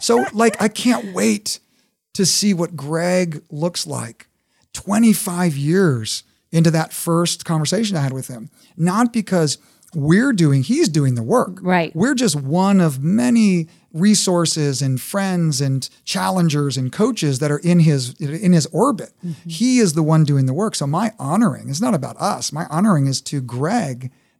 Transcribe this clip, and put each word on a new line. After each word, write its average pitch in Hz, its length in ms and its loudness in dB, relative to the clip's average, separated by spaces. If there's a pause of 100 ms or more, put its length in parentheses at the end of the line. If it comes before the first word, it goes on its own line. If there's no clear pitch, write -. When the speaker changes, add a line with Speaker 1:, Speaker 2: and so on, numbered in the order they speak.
Speaker 1:
so, 240 320 0
like, 220 300 0
I 214 60 2
can't 226 460 -2
wait 208 440 -2 (560)
to 196 100 0
see 202 300 0
what 170 220 -4
Greg 165 760 -2
looks 165 360 -6
like 117 420 -10 (440)
twenty-five 185 840 2
years 143 680 0 (280)
into 165 200 4
that 160 220 0
first 170 520 -2
conversation 185 520 -2
I 151 40 -2
had 135 120 -2
with 131 160 -10
him. 120 220 -14 (260)
Not 202 360 2
because 175 460 0 (360)
we're 175 380 4
doing, 147 300 4
he's 277 260 2
doing 143 260 2
the 117 80 -2
work. 175 400 0
Speaker 2:
Right. 180 320 0
Speaker 1:
We're 226 200 2
just 233 220 0
one 180 440 2
of 143 220 0
many 208 640 2 (240)
resources 160 920 0
and 131 180 0
friends 175 600 -2
and 135 280 -2 (160)
challengers 165 720 0
and 127 160 -4
coaches 190 460 0
that 147 120 -2
are 143 80 0
in 170 220 4
his, 139 400 2
in 165 320 0
his 165 140 4
orbit. 185 460 -2 (120)
Speaker 2:
Mm-hmm. 170 240 -10
Speaker 1:
He 240 300 0
is 196 160 4
the 165 80 0
one 156 220 4
doing 139 220 2
the 127 80 -2
work. 202 200 -2
So 147 120 -6
my 185 320 -2
honoring, 156 500 -2
it's 139 120 -6
not 247 140 0
about 135 240 -6
us. 170 340 -4
My 147 180 -6
honoring 160 360 2
is 135 160 -2
to 143 180 -6
Greg 127 720 -4 (300)